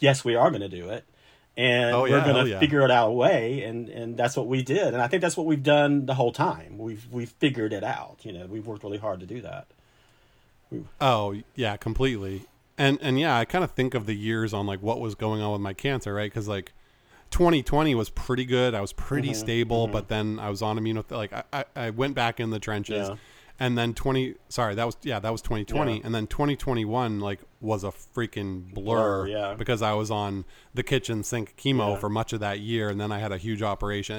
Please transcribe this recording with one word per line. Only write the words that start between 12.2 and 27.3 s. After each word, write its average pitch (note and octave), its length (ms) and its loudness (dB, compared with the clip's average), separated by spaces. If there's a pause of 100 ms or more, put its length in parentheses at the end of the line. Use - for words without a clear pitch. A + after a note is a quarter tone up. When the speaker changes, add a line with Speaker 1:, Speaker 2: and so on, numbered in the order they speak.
Speaker 2:
And, C#3+ 240 4
and D#3 180 2
yeah, D3 200 4
I A2+ 80 2
kinda F3+ 200 0
think C3 280 0
of A2+ 100 -2
the G#2+ 100 -2
years A2 380 0
on, G2+ 140 -2
like, G2 160 -4
what A#2 180 0
was G#2+ 140 -4
going G#2+ 260 -2
on G#2 120 0
with G2+ 100 -2
my G2 100 -4
cancer, A#2+ 400 -4
right? G#2 200 -4
'Cause, G#2+ 160 -6
like, G2 240 -4 (580)
twenty E3+ 320 4
twenty D3 320 4
was A2 160 0
pretty B2+ 340 -2
good. B2 300 4
I G2+ 80 -2
was G2+ 100 -6
pretty C#3 380 -2
Speaker 1:
Mm-hmm, A2 100 -4
Speaker 2:
stable, A#2 440 2
Speaker 1:
mm-hmm. G#2+ 100 0
Speaker 2:
but G#2 140 -4
then G#2+ 300 -2
I G#2+ 120 -4
was G2+ 100 -4
on A2 180 0
immunoth-, A2 320 -2
like, A2 220 -6
I, A2 180 -8
I, C#3 140 -6 (120)
I A#2+ 140 -4
went C3 240 -2
back A#2 260 0
in A2+ 100 -2
the G#2+ 80 -2
trenches. G#2 500 -4
Speaker 1:
Yeah. G2+ 60 -6 (480)
Speaker 2:
And B2 140 2
then A#2 160 0
twenty, C3 440 0 (120)
sorry, A2 280 0
that A#2 100 0
was, A2+ 160 -4
yeah, A2+ 180 -2
that A2 100 -2
was A2+ 120 -4
twenty G#2+ 240 -2
twenty. C3+ 320 0
Speaker 1:
Yeah. - 80 -10
Speaker 2:
And A#2 80 -2
then G#2+ 120 -2
twenty C#3+ 300 0
twenty-one, A2+ 640 -2
like, G2+ 200 -4 (200)